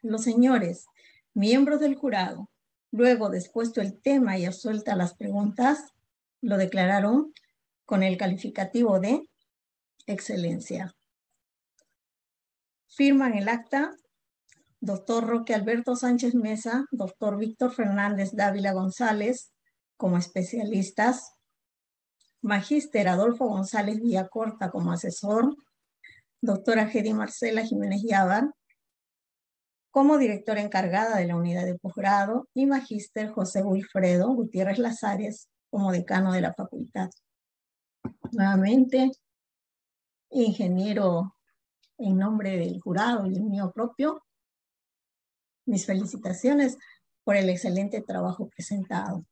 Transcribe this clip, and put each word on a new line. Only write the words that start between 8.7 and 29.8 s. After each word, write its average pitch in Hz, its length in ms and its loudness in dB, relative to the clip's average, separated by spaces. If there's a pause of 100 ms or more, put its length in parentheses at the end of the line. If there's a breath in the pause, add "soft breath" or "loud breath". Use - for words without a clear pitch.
de 226 280 0 (760)
excelencia. 180 880 -6 (1900)
Firman 269 480 4
el 202 140 0
acta 277 420 -2 (880)
doctor 226 480 -2
Roque 233 280 -2
Alberto 233 420 -2
Sánchez 247 380 0
Mesa, 226 560 0
doctor 202 480 -4
Víctor 226 340 -2
Fernández 202 600 -2
Dávila 202 400 0
González 208 800 -2 (460)
como 175 220 0
especialistas, 208 1120 -2 (1080)
magíster 208 680 0
Adolfo 233 380 2
González 208 540 -2
Villacorta 220 680 -2
como 175 220 -4
asesor, 208 640 -2 (840 loud breath)
doctora 214 440 0
Gedi 220 280 -2
Marcela 220 480 -4
Jiménez 202 400 -4
Yabar 208 480 2 (1400)